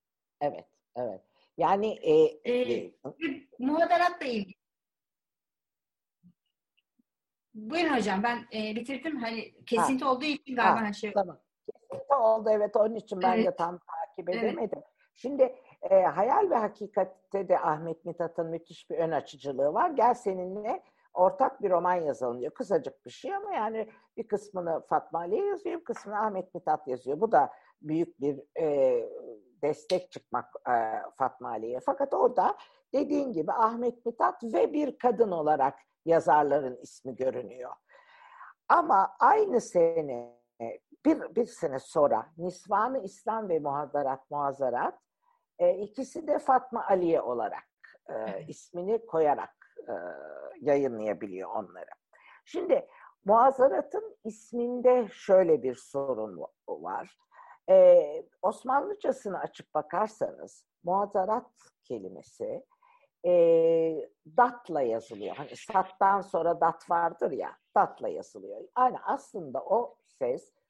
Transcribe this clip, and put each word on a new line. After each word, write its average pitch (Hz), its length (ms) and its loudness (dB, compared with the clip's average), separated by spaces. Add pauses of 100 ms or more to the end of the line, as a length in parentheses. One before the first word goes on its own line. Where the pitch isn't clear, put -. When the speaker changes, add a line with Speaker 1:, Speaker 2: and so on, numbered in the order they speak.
(420)
Speaker 1:
Evet, 120 240 -4 (300)
evet. 110 260 -8 (360)
Yani, 196 300 2 (140)
e, 160 120 2 (380)
Speaker 2:
E, 247 220 0
Speaker 1:
e, - 200 -6 (680)
Speaker 2:
Muhadaratla 339 680 2
ilgili. 202 260 -6 (3000)
Buyurun 285 440 -2
hocam, 196 260 0
ben, 240 140 -2 (160)
e, 214 220 -6
bitirdim. 269 420 -8
Hani 226 480 -10
kesinti 262 400 0
Speaker 1:
Ha. 269 60 2
Speaker 2:
olduğu 254 140 -2
için 277 300 -6
galiba 220 320 2
Speaker 1:
Ha, 208 60 -6
Speaker 2:
şey 208 200 -8
Speaker 1:
tamam. 185 260 -2 (520)
Kesinti 539 240 -4
oldu, 220 360 4
evet. 208 240 2
Onun 220 200 2
için 196 260 -8
ben 185 160 4
de 226 40 4
Speaker 2:
Evet. 185 160 0
Speaker 1:
tam 175 220 -4
takip - 500 -10
Speaker 2:
Evet. 226 140 -2
Speaker 1:
edemedim. - 360 -4 (340)
Şimdi, 254 420 0 (260)
e, 190 200 6
Hayal 202 480 2
ve 320 60 2
Hakikat'te 196 960 -4
de 180 100 4
Ahmet 165 460 -2
Mithat'ın 165 420 -6
müthiş 165 420 -12
bir 160 80 -6
ön 165 140 0
açıcılığı 139 600 -2
var. 247 160 0
"Gel 247 240 4
seninle 208 680 -6 (300)
ortak 190 480 2
bir 202 80 0
roman 180 260 2
yazalım." 127 460 -4
diyor. 147 120 -6
Kısacık 165 520 -4
bir 123 60 -16
şey - 240 -8
ama 403 180 -8
yani 220 360 -4 (280)
bir 233 100 -8
kısmını 175 640 -4
Fatma 160 300 -2
Aliye 202 260 -2
yazıyor, 349 340 -6
bir 339 40 -16
kısmını 208 360 -8
Ahmet 196 360 -6
Mithat 156 320 -4
yazıyor. 127 340 -6
Bu 220 100 0
da 143 200 4 (300)
büyük 156 400 -4
bir, 139 180 -2 (200)
e, 139 400 2 (640)
destek 175 480 -2
çıkmak, - 380 -8 (200)
e, 123 40 2 (440)
Fatma 123 320 -4
Aliye'ye. 117 300 -8
Fakat 180 340 -4
orada 208 440 2 (360)
dediğin 285 400 -2
gibi 160 180 -2
Ahmet 233 540 -2
Mithat 320 380 -2
ve 233 300 0
bir 294 240 -2
kadın 226 340 2
olarak 151 480 0 (260)
yazarların 147 760 2
ismi - 340 -14
görünüyor. 123 560 -6 (960)
Ama 233 520 4
aynı 392 420 4
sene, 147 760 0 (680)
bir, 285 300 0
bir 226 100 0
sene 135 340 -6
sonra 123 580 2
Nisvan-ı 208 680 -4
İslam 208 460 -8
ve 160 100 0
Muhadarat, 143 720 -4
Muhazarat, 139 680 -4 (600)
e, 180 180 4
ikisi 262 500 -10
de 294 120 0
Fatma 254 480 0
Aliye 170 340 2
olarak, 107 440 -6 (440)
e, - 40 -12
Speaker 2:
Evet. 110 360 -8
Speaker 1:
ismini 190 560 -6
koyarak, 147 720 -2 (120)
e, 117 60 -8 (680)
yayınlayabiliyor 107 880 -2
onları. 92 400 -10 (560)
Şimdi - 420 -2 (380)
Muhazarat'ın 262 960 2
isminde 240 880 0
şöyle 170 520 4
bir 127 120 -4
sorun 110 640 -6
va-, 76 460 -12
var. 95 340 -10 (520)
E, 175 560 8 (160)
Osmanlıcasını 254 1000 -2
açıp - 340 -10
bakarsanız 147 920 -6 (180)
Muhazarat 202 680 -2 (320)
kelimesi, 107 840 -10 (600)
e, 175 60 2 (1080)
datla 240 440 2
yazılıyor. 113 540 -4
Hani 135 200 -14
sattan 196 640 0
sonra 170 400 -2
dat 165 280 0
vardır 170 420 -2
ya, 98 260 -8 (180)
datla 156 320 0
yazılıyor. 98 540 -12 (160)
Yani 247 280 2
aslında 180 600 -8
o - 300 -2 (120)
ses - 460 -6 (160)